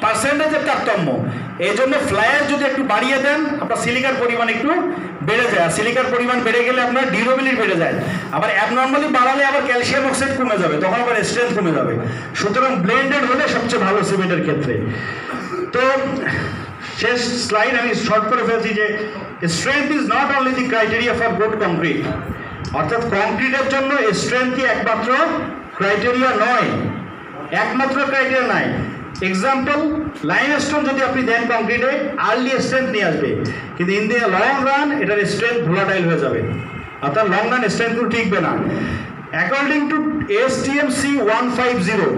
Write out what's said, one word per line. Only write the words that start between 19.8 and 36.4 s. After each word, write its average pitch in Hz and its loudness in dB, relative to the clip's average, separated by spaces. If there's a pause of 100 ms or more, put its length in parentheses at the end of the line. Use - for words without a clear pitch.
is - -2 (100)
not 277 2
only 254 2
the 254 0
criteria 226 2
for 226 2 (100)
good 214 2
concrete, 165 0 (760)
অর্থাৎ 233 0 (120)
কংক্রিটের 254 0
জন্য 269 0 (300)
স্ট্রেংথই 254 0 (100)
একমাত্র 220 -2 (680)
criteria 233 2 (140)
নয়, 226 2 (960)
একমাত্র 262 0 (140)
criteria 262 0
নয়। 151 0 (600)
Example, 262 0 (520)
limestone 285 0
যদি 262 0
আপনি 262 0 (100)
দেন 240 2 (100)
কংক্রিটে, 226 0 (380)
early 254 0 (140)
strength 262 0
নিয়ে 202 2
আসবে, 147 0 (460)
কিন্তু 180 0
in 214 0
the 240 2 (180)
long 254 2 (100)
run 277 2 (140)
এটার 208 2 (140)
strength 233 0 (100)
volatile 190 2
হয়ে 160 2
যাবে, 127 0 (680)